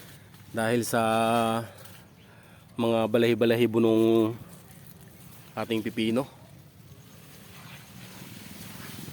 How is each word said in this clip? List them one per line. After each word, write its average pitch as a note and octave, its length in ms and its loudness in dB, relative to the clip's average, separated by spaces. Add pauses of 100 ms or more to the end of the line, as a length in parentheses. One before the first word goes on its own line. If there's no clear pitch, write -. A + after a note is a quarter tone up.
(540)
Dahil A2+ 320 0
sa A#2 160 0 (1800)
mga A2+ 320 0
balahi-balahibo A#2 720 4
nung A2+ 480 4 (1300)
ating A2 240 -2
pipino. A2+ 400 -2 (3000)